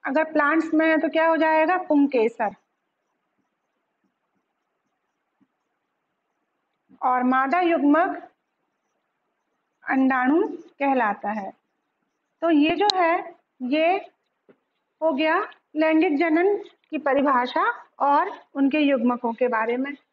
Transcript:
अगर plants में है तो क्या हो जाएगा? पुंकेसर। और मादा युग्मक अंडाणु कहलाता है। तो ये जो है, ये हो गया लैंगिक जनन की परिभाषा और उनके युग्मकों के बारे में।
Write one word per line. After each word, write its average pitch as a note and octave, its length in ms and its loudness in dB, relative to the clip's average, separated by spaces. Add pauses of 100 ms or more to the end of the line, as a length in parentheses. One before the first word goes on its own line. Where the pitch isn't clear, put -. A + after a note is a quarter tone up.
अगर D4 200 0
plants D#4 500 0
में D#4 120 2
है D#4+ 120 2
तो D#4+ 100 -2
क्या D#4+ 180 0
हो E4 100 2
जाएगा? D#4 420 2
पुंकेसर। C4 760 0 (4000)
और B3+ 220 0
मादा C4 360 2
युग्मक D#4+ 600 2 (1600)
अंडाणु C4 600 0
कहलाता A#3 880 -4
है। G3+ 180 -8 (920)
तो E4 80 2
ये D#4 260 4
जो G#4 180 2
है, F4 400 0 (280)
ये D#4 340 0 (1040)
हो D#4+ 120 0
गया D#4 260 0 (380)
लैंगिक D#4+ 420 2
जनन F4 380 2
की - 440 -12
परिभाषा C4+ 640 0 (400)
और D4+ 260 0 (240)
उनके C#4 260 0
युग्मकों B3 540 0
के B3 160 -2
बारे A3+ 260 -2
में। C#4 180 -6 (180)